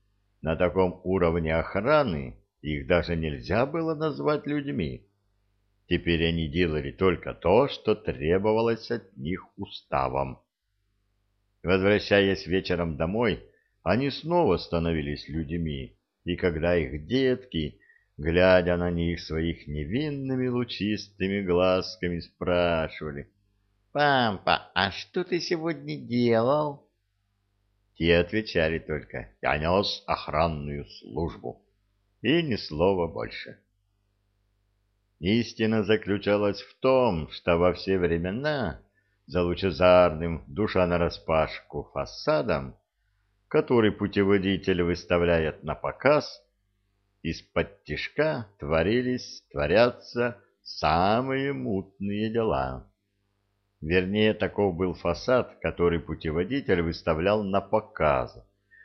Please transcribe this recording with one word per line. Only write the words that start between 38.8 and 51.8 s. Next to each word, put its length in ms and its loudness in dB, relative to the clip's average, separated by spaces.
за 160 0
лучезарным, 1040 4
душа 400 0
нараспашку 1080 -2
фасадом, 840 -2
который 440 4
путеводитель 920 2
выставляет 800 0
на 120 -4
показ, 640 0
из-под 540 -6
тишка 640 -4
творились, 920 -2
творятся 840 0
самые 920 0
мутные 760 -4